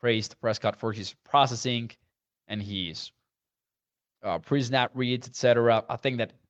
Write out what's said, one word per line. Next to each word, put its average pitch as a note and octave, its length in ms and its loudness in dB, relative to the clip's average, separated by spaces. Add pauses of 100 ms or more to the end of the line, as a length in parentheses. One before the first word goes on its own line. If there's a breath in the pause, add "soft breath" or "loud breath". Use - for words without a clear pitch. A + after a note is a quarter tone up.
praised A2+ 400 -2
Prescott A2 360 -2
for A2+ 160 -4
his G2+ 220 -10 (100)
processing A#2+ 680 0 (580)
and G#2 140 -6
his, F#2+ 480 -8 (1120)
uh, F#2 160 -4
pre-snap B2+ 560 0
reads, B2 340 -2
et - 80 -18
cetera. A#2 520 4
I B2 80 -4
think B2+ 220 -2
that A2 140 -4 (180)